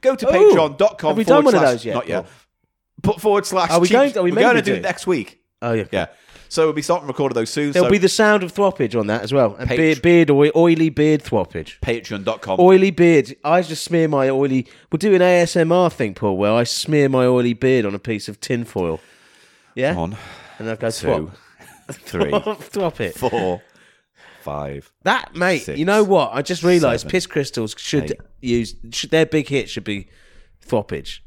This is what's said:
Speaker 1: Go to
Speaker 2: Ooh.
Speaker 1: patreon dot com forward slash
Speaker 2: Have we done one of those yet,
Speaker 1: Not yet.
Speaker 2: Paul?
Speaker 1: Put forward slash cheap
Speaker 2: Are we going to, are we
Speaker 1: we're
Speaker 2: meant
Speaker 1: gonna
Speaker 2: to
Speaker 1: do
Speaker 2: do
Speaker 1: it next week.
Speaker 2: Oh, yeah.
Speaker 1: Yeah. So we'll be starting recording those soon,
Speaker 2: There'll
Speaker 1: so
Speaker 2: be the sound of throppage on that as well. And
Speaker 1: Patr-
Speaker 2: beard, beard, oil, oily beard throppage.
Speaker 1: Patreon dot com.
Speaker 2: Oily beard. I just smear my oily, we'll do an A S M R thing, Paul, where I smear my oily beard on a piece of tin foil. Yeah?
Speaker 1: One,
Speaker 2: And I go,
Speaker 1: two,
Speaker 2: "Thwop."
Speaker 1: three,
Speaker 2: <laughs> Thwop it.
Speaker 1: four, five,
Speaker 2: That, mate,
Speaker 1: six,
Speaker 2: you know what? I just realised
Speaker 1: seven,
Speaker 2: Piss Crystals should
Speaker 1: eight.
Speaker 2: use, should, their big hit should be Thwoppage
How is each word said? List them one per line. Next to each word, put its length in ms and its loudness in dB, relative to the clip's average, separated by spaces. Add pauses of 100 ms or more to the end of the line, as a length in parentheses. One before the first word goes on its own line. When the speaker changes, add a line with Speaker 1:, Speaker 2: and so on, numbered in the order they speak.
Speaker 1:
Go 140 2
to 120 -4
Speaker 2:
Ooh. 40 2
Speaker 1:
patreon 460 6
dot 200 2
com 260 0
forward 40 -2
slash 160 6
Speaker 2:
Have 0 -
we 0 -
done 20 4
one 100 6
of 60 4
those 240 2
yet, 80 -6
Speaker 1:
Not 140 -6
yet. 160 -6 (800)
Speaker 2:
Paul? 100 2
Speaker 1:
Put 80 -8
forward 240 2
slash 240 0
cheap 80 2
Speaker 2:
Are 40 6
we 80 -2
going 240 4
to, 60 -4
are 40 0
we 80 0
Speaker 1:
we're 40 -2
Speaker 2:
meant 120 4
Speaker 1:
gonna 140 4
Speaker 2:
to 40 -4
Speaker 1:
do 60 -2
Speaker 2:
do 60 -2
Speaker 1:
it 40 -8
next 240 -6
week. 360 -4 (200)
Speaker 2:
Oh, 120 -2
yeah. 180 -2
Speaker 1:
Yeah. 160 -2 (420)
So 160 0
we'll 80 2
be 80 -6
starting 280 -2
recording 260 -2
those 140 -2
soon, 240 -4
Speaker 2:
There'll 140 2
Speaker 1:
so 40 4
Speaker 2:
be 60 4
the 100 2
sound 340 2
of 120 -10
throppage 440 -2
on 100 -2
that 140 -2
as 120 -6
well. 260 2
And 100 -6
Speaker 1:
Patr- 60 -2
Speaker 2:
beard, 260 2
beard, 300 4
oil, 240 4
oily 340 4
beard 320 0
throppage. 600 -6
Speaker 1:
Patreon 420 -6
dot 180 -6
com. 200 -4
Speaker 2:
Oily 280 6
beard. 540 2
I 200 2
just 200 -10
smear 240 0
my 220 0
oily, 360 0 (240)
we'll 80 -4
do 160 2
an 80 4
A 200 4
S 160 -2
M 160 2
R 160 4
thing, 240 -6
Paul, 240 -2
where 160 0
I 100 2
smear 460 0
my 160 2
oily 280 2
beard 320 0
on 80 -6
a 60 -8
piece 300 -8
of 100 -16
tin 240 -6
foil. 380 -6 (760)
Yeah? 200 -2
Speaker 1:
One, 200 -4 (420)
Speaker 2:
And 120 -10
I 80 -6
go, 120 -4
Speaker 1:
two, 180 -8
Speaker 2:
"Thwop." 240 -2 (600)
Speaker 1:
three, 400 -4
Speaker 2:
<laughs> 0 -
Thwop 680 -6
it. 140 -8
Speaker 1:
four, 460 -4 (800)
five, 480 -12 (140)
Speaker 2:
That, 320 -4
mate, 280 -2
Speaker 1:
six, 140 -10
Speaker 2:
you 60 -4
know 220 2
what? 280 0
I 100 -4
just 200 -8
realised 380 2
Speaker 1:
seven, 100 -12
Speaker 2:
Piss 160 -2
Crystals 500 -6
should 340 -4
Speaker 1:
eight. 100 -10 (180)
Speaker 2:
use, 340 -4 (180)
should, 180 -8
their 160 2
big 240 -4
hit 200 -4
should 140 -12
be 240 -10 (580)
Thwoppage 600 -6